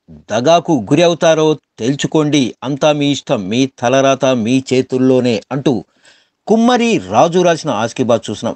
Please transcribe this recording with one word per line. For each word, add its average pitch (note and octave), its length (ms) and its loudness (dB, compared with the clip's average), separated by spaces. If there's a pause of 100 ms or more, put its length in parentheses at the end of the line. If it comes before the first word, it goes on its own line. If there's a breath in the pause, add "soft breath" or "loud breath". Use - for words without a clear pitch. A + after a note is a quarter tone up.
(100)
దగాకు C3 640 0
గురి C#3+ 300 0
అవుతారో D#3+ 520 2
తేల్చుకోండి. C#3+ 1000 -2 (100)
అంతా D3 280 0
మీ C#3+ 180 0
ఇష్టం, B2+ 380 -4
మీ B2 180 0
తలరాత C3+ 580 0
మీ C3 480 0
చేతుల్లోనే B2+ 720 0 (100)
అంటూ B2+ 320 -2 (640 soft breath)
కుమ్మరి A3+ 520 2
రాజు C3 420 0
రాసిన E3 300 0
ఆస్కీబాద్ A#2 600 -2
చూసినాం. A2+ 240 -6